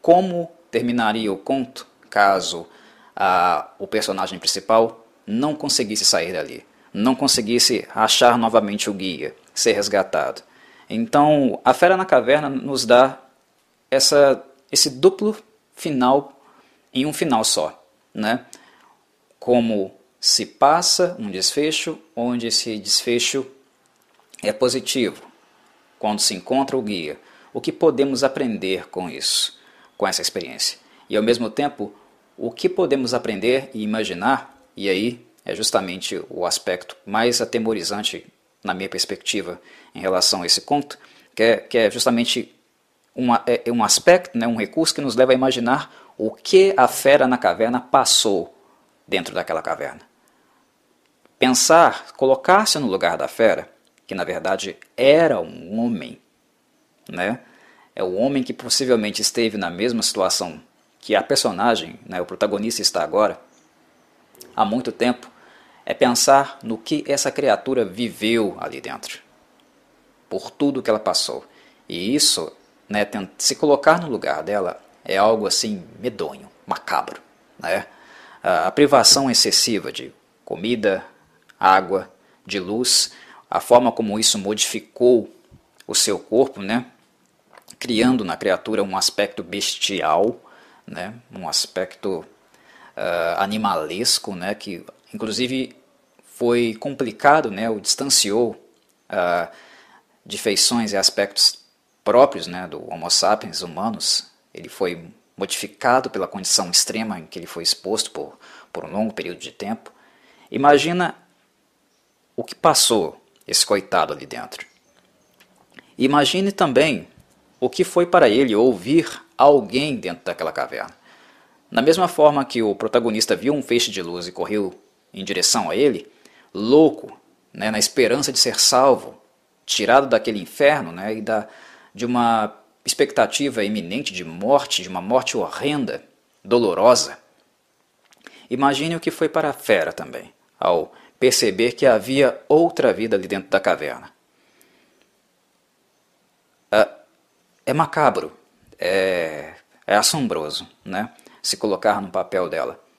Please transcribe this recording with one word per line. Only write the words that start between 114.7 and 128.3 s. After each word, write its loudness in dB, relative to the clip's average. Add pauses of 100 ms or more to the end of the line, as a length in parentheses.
Imagine 2
também 0 (540)
o 0
que 0
foi 0
para 6
ele 2
ouvir 2 (160)
alguém 4
dentro -10
daquela -6
caverna. -8 (760)
Na 2
mesma 4
forma 4
que -4
o 0
protagonista 0
viu -2
um -4
feixe 0
de -8
luz -8
e -12
correu -4 (380)
em -12
direção -2
a -2
ele, 0 (420)
louco, 2 (340)
né, -6
na -4
esperança 0